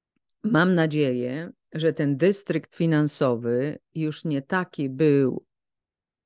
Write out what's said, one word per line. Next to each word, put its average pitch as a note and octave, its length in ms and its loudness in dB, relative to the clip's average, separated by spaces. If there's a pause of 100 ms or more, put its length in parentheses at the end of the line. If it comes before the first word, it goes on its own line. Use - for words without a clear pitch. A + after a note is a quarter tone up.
(440)
mam E3 320 4
nadzieję, D3 760 0 (200)
że D#3 220 0
ten C#3+ 240 -2
dystrykt E3+ 580 -2
finansowy C#3 1040 0 (140)
już D#3 320 -6
nie C#3+ 160 -2
taki F3 480 -4
był C#3 560 2 (800)